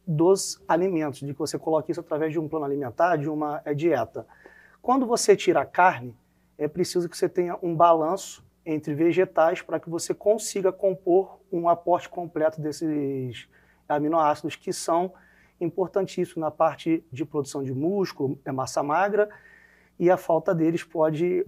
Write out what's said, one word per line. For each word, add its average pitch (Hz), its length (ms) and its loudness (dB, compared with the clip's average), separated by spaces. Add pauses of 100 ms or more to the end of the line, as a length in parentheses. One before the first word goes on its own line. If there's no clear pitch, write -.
dos 175 580 2
alimentos, 165 540 0
de 143 140 -8
que - 60 -12
você 151 200 -4
coloque 156 320 -2
isso 160 80 -4
através 160 320 -4
de 160 80 -2
um 156 80 -4
plano 156 160 -4
alimentar, 143 540 0
de 147 120 -2
uma, 151 360 -4
é, 151 80 -4
dieta. 139 520 -2 (560)
Quando 254 240 2
você 220 300 4
tira 170 240 2
a 135 60 0
carne, 127 500 2 (420)
é 151 120 -4
preciso 175 400 -2
que - 80 -14
você 185 100 0
tenha 175 340 -2
um 170 140 -2
balanço 170 680 2 (200)
entre 156 300 -4
vegetais 170 680 2
para - 160 -6
que 156 120 -8
você 165 240 -4
consiga 202 580 0
compor 185 640 0 (140)
um 170 160 -2
aporte 170 400 0
completo 156 540 -4
desses 143 880 -4 (380)
aminoácidos 151 680 0
que - 160 -10
são 175 400 -2 (480)
importantíssimos 180 800 -2
na 156 120 -4
parte 160 640 0
de 135 140 -6
produção 143 360 -6
de 131 120 -4
músculo, 151 720 -2
é, - 40 -6
massa 131 320 -4
magra, 196 460 0 (720)
e 175 100 4
a 185 60 6
falta 175 400 0
deles 165 260 0
pode, 170 680 0